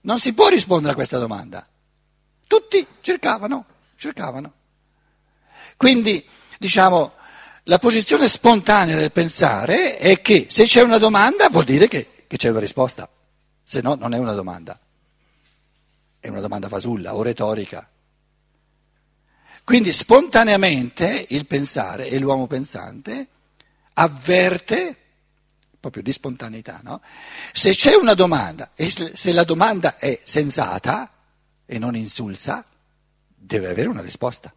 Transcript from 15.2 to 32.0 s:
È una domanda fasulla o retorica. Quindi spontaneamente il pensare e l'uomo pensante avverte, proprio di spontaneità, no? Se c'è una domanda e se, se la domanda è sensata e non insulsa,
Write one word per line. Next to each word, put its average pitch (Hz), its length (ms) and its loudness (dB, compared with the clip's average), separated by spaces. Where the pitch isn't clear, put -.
È - 80 -20
una 98 140 -12
domanda 101 280 -10
fasulla 101 460 -8
o 107 80 -6
retorica. 110 680 -6
Quindi 226 220 2
spontaneamente 196 1400 2
il 143 180 -6
pensare 131 600 -6
e 131 100 -4
l'uomo 135 300 -2
pensante 143 800 -10
avverte, 180 1040 -2
proprio - 240 -16
di 127 80 -8
spontaneità, 117 720 -12
no? - 180 -18
Se - 180 2
c'è 233 240 4
una 254 200 6
domanda 156 600 -2
e - 160 -6
se, 165 240 -8
se - 180 -2
la 170 120 4
domanda 165 520 -2
è 135 280 -6
sensata 139 880 -4
e 120 120 -10
non 120 160 -6
insulsa, 110 680 -8